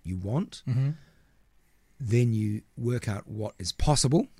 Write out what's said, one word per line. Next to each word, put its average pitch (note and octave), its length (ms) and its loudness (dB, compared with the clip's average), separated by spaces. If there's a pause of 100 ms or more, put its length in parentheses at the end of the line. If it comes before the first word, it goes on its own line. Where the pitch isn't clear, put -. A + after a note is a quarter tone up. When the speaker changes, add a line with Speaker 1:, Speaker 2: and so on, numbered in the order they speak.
Speaker 1:
you F2+ 140 -6
want, A2 520 -4
Speaker 2:
Mm-hmm. C3+ 220 2 (1120)
Speaker 1:
then A#2 320 2
you G#2+ 300 0 (140)
work A#2+ 320 -2
out G2+ 200 -6
what G#2 300 -8
is F#2 140 -8
possible, D3+ 560 4 (120)